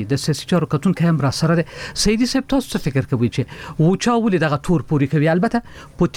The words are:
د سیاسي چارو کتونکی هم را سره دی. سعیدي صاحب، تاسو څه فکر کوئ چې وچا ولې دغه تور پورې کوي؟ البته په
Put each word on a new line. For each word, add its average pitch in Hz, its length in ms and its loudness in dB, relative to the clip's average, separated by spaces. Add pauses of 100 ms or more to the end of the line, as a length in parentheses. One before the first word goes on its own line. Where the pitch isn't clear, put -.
د 127 120 -2
سیاسي - 300 -4
چارو 170 200 0
کتونکی 165 380 0
هم 165 160 2
را 131 100 0
سره 165 240 0
دی. 165 100 0 (300)
سعیدي 226 320 0
صاحب، 262 220 -2
تاسو 269 300 -2
څه - 40 -8
فکر 131 320 -2
کوئ 117 140 2
چې - 140 -4 (380)
وچا 190 380 2
ولې 214 280 2
دغه 147 100 0
تور 160 240 0
پورې 143 340 0
کوي؟ 156 140 4
البته 180 340 2 (360)
په 175 80 2 (100)